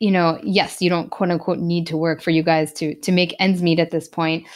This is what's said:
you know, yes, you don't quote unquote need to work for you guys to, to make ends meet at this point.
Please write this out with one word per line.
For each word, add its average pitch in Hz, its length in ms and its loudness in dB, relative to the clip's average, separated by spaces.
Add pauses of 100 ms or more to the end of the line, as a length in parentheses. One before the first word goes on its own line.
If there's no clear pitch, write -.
you 214 100 2
know, 170 320 2
yes, 190 380 0
you 175 80 2
don't 170 220 -2
quote 190 180 -2
unquote 170 300 -2
need 170 280 -2
to 165 80 -6
work 160 280 -2
for 165 80 0
you 160 100 4
guys 156 320 2
to, 151 220 -6
to - 160 -4
make 180 280 2
ends 190 220 2
meet 165 180 2
at 165 120 2
this 160 180 -4
point. 160 460 -4